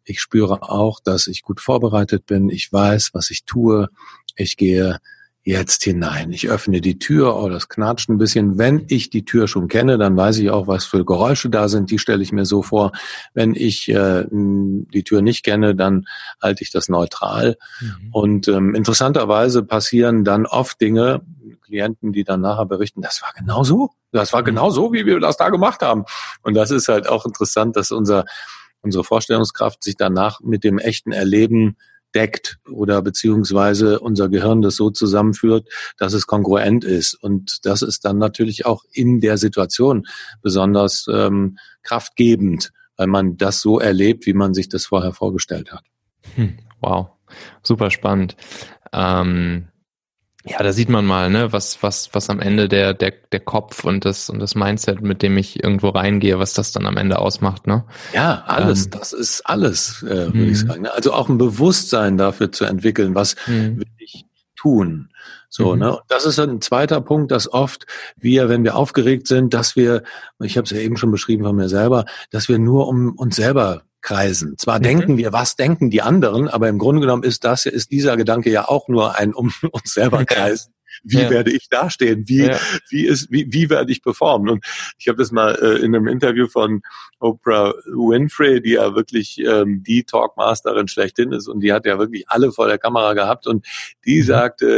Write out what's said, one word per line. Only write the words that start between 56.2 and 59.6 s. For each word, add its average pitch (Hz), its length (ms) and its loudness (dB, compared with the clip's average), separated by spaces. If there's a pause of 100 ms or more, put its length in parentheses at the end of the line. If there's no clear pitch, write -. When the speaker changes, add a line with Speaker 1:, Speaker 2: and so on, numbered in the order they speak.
Speaker 2:
was 98 160 -2
das - 200 -4
dann 98 120 -4
am 98 120 -2
Ende 95 220 0
ausmacht, 95 460 -2
ne? 113 200 0 (280)
Speaker 1:
Ja, - 320 0
alles. - 400 0
Speaker 2:
Ähm, 95 60 -10
Speaker 1:
Das - 220 -12
ist - 320 -6
alles, - 580 -2